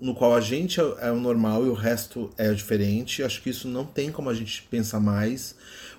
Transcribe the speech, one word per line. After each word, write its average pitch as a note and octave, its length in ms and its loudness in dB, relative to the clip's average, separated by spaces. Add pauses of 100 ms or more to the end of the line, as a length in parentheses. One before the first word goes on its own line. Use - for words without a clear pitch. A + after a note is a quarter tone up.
no B2+ 140 -2
qual A#2+ 200 6
a A#2+ 60 6
gente D3+ 400 -2
é, B2 280 0
é - 20 2
o A#2 60 2
normal A#2 500 2
e - 20 4
o A#2+ 60 2
resto A#2 640 -2
é G#2+ 120 2
o G#2+ 40 2
diferente. G#2 680 0
Acho B2 200 -4
que C3 80 -4
isso - 160 -6
não B2+ 180 -4
tem D3 280 -4
como C#3 180 -4
a A#2 40 0
gente A2+ 360 -6
pensar A2 300 0
mais. G#2+ 560 0 (420)